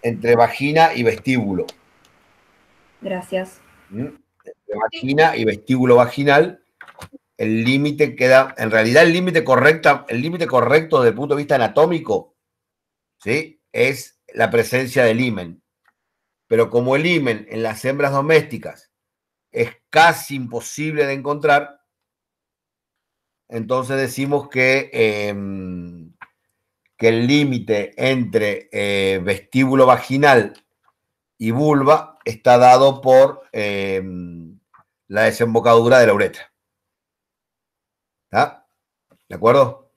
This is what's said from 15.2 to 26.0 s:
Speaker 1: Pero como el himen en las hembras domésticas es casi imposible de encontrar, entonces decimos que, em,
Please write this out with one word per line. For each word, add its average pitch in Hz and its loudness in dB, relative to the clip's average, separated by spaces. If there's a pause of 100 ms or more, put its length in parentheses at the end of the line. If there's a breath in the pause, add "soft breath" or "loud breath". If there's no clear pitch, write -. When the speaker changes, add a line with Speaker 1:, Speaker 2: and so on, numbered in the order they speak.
Speaker 1:
Pero - 0
como 123 0
el 156 -2
himen 127 -2
en 113 -8
las 107 -8
hembras 139 -2
domésticas 147 -4 (600)
es 117 -4 (180)
casi 160 2
imposible 139 -6
de 139 -6
encontrar, 147 -4 (1700)
entonces 127 -6
decimos 139 -4
que, 131 0
em, 98 -6 (840)